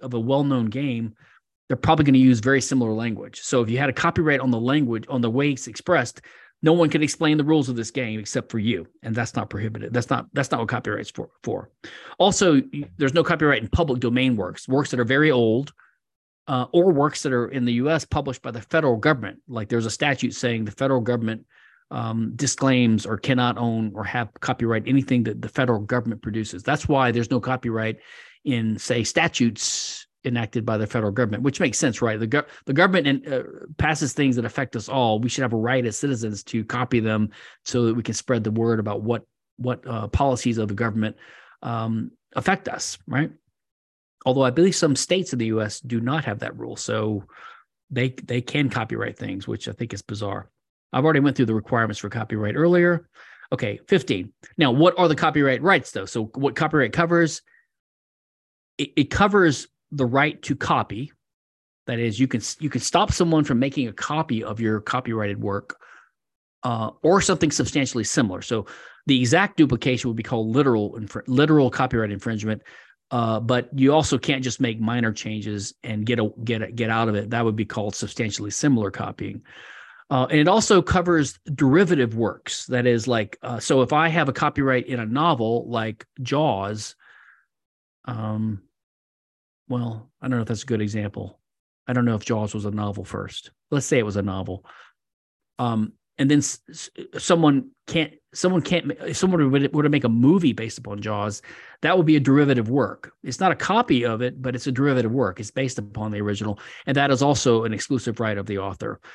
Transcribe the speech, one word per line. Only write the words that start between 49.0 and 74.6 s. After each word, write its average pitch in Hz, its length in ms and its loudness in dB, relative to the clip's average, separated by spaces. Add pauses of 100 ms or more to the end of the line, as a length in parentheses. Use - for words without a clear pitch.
things, 98 300 -10
which 113 220 -8
I - 20 -8
think 113 220 -8
is 98 80 -10
bizarre. 101 480 -8 (420)
I've 131 140 2
already 156 160 6
went 143 160 2
through 131 80 4
the 110 100 2
requirements 110 440 0
for 104 100 -8
copyright 107 480 -4
earlier. 175 500 4 (460)
Okay, 110 340 -2
fifteen. 110 460 0 (240)
Now, 143 140 4
what 170 280 6
are 180 80 6
the 151 80 2
copyright 139 460 2
rights, 170 300 2
though? 98 140 -8
So 110 200 -4 (100)
what 139 220 -2
copyright 147 340 2
covers, 170 500 2 (1400)
it, 143 200 -6
it 139 120 2
covers 196 580 2 (240)
the 139 140 -2
right 135 360 0
to - 140 -4
copy. 127 580 -4 (760)
That 117 120 -4
is, 113 200 -2
you 131 80 4
can, 123 140 -4 (180)
you 151 100 -4
can 123 120 -4
stop 185 320 2
someone 165 320 2
from 131 140 0
making 135 280 -2
a 104 60 -10
copy 147 500 -4
of 110 160 -8
your 110 220 0
copyrighted 110 600 -4
work, 101 380 -6 (840)
uh, 117 280 -2 (120)
or 180 180 6
something 170 300 2
substantially 127 520 -2
similar. 98 380 0
So 107 240 -4 (420)
the 135 100 6
exact 151 380 2
duplication 127 540 2
would 113 80 -4
be 120 60 -4
called 113 300 -2
literal 120 460 2
infr-, 107 280 -12
literal 139 440 6
copyright 117 400 0
infringement. 107 520 -4 (480)
Uh, 113 280 0
but 120 340 0
you 135 180 4
also 151 280 2
can't 135 240 -2
just 127 180 -6